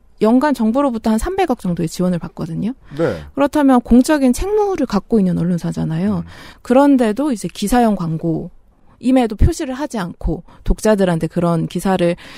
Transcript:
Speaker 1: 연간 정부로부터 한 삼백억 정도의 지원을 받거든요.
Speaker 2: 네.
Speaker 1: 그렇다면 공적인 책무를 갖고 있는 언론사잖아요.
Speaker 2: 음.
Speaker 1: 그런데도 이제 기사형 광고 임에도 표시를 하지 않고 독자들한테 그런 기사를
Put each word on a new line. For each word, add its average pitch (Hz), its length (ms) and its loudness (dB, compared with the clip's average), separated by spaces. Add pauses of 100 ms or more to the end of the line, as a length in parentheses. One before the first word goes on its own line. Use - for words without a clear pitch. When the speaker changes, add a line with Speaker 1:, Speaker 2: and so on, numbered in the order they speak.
(220)
Speaker 1:
연간 254 320 4
정부로부터 233 580 0
한 220 60 2
삼백억 359 420 -2
정도의 170 280 -4
지원을 180 320 -2
받거든요. 165 540 -8 (240)
Speaker 2:
네. 131 220 -2 (160)
Speaker 1:
그렇다면 277 460 2
공적인 262 520 4
책무를 392 520 -2
갖고 - 340 -2
있는 180 180 0
언론사잖아요. 170 800 -2
Speaker 2:
음. 170 60 -6 (380)
Speaker 1:
그런데도 262 720 2
이제 202 160 -6
기사형 220 480 0
광고 165 560 -4 (480)
임에도 240 360 2
표시를 262 400 0
하지 262 240 -6
않고 175 440 -6 (200)
독자들한테 185 640 2
그런 170 400 0
기사를 175 480 0 (220)